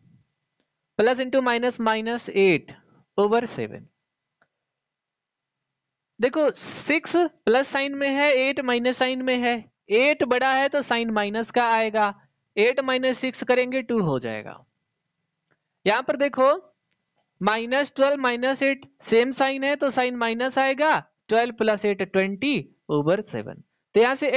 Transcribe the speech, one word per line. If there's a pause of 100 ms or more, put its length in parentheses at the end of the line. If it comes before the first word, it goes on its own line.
(1000)
plus
into
minus
minus (100)
eight (440)
over
seven। (2250)
देखो,
सिक्स
प्लस
साइन
में
है,
एट
माइनस
साइन
में
है, (320)
एट
बड़ा
है
तो
साइन
माइनस
का
आएगा, (420)
एट
माइनस
सिक्स
करेंगे
टू
हो
जाएगा। (1300)
यहाँ
पर
देखो, (920)
माइनस
ट्वेल्व
माइनस
एट (160)
सेम
साइन
है
तो
साइन
माइनस
आएगा, (300)
ट्वेल्व
प्लस
एट
ट्वेंटी (360)
ओवर
सेवन। (320)
तो
यहाँ
से